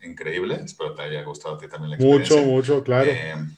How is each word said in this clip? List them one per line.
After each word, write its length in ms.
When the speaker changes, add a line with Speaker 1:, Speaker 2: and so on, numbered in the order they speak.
Speaker 1:
increíble. 640
Espero 300
te 80
haya 220
gustado 320
a 20
ti 100
también 240
la 60
Speaker 2:
Mucho, 380
Speaker 1:
experiencia. 180
Speaker 2:
mucho, 300
claro. 260
Speaker 1:
Eh, 260